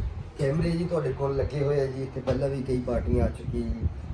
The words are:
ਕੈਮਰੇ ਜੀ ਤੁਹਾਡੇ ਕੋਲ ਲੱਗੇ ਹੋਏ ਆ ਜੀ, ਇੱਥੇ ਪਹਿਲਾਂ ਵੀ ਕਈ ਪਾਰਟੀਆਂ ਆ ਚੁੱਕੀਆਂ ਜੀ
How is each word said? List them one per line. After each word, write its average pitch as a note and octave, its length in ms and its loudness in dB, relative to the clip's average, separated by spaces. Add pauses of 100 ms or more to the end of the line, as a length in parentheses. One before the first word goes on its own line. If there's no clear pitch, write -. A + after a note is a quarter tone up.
(400)
ਕੈਮਰੇ D#3+ 320 2
ਜੀ E3+ 140 0
ਤੁਹਾਡੇ D#3 280 0
ਕੋਲ C#3 220 0
ਲੱਗੇ C#3 280 0
ਹੋਏ C#3+ 180 4
ਆ C3+ 40 4
ਜੀ, C3+ 180 -4
ਇੱਥੇ C3 180 -6
ਪਹਿਲਾਂ C3+ 280 2
ਵੀ C#3 120 -2
ਕਈ B2+ 180 0
ਪਾਰਟੀਆਂ B2 460 2
ਆ - 20 4
ਚੁੱਕੀਆਂ - 360 -4
ਜੀ A2+ 240 -2 (260)